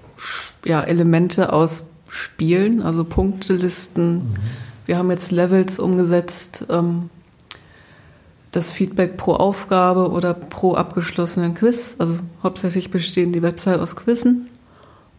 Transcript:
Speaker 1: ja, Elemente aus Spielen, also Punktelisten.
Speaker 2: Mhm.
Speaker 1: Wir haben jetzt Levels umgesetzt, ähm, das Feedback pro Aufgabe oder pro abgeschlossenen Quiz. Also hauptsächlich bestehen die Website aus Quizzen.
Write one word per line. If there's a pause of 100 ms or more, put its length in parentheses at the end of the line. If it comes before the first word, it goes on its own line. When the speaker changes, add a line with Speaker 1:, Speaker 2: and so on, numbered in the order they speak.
(640)
Speaker 1:
ja,
Elemente
aus (260)
Spielen,
also
Punktelisten.
Speaker 2:
Mhm. (600)
Speaker 1:
Wir
haben
jetzt
Levels
umgesetzt,
ähm, (1400)
das
Feedback
pro
Aufgabe
oder
pro
abgeschlossenen
Quiz.
Also (280)
hauptsächlich
bestehen
die
Website
aus
Quizzen. (720)